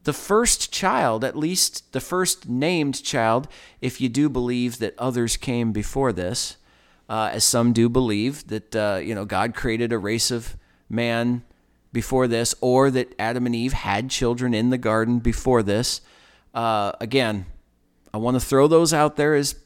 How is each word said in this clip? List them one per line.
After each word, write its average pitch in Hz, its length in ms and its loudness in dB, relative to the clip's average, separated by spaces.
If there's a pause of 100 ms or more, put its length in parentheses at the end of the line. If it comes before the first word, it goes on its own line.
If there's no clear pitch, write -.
The 147 100 -2
first - 580 0
child, 131 520 0
at 127 140 -4
least - 560 -2
the 135 60 -2
first 180 500 -4
named 143 540 0
child, 120 440 0 (340)
if 127 200 -4
you 127 80 0
do 143 200 2
believe 123 500 -2
that 110 180 -4
others 120 400 -2
came 120 340 -2
before 117 400 -2
this, 90 460 -6 (520)
uh, 110 240 -2
as 110 100 -2
some 120 300 4
do 117 160 4
believe 120 580 -2
that, 107 280 -10
uh, 104 280 0
you 104 100 -6
know, 101 120 -6
God 104 280 -2
created 117 400 -2
a 113 60 -2
race 110 320 -2
of 117 240 -6 (340)
man 120 540 -2 (500)
before 127 340 0
this, 117 340 0
or 131 280 4
that 127 300 -2
Adam 120 260 -2
and 120 100 0
Eve 123 180 -2
had 104 360 -2
children 123 440 0
in 113 160 2
the 127 80 2
garden 113 420 0
before 120 420 2
this. 101 380 0 (540)
Uh, 110 480 0
again, 110 440 0 (680)
I 107 40 -6
wanna 123 220 0
throw 139 280 4
those 165 260 6
out 151 240 2
there 151 180 2
as 143 200 0 (100)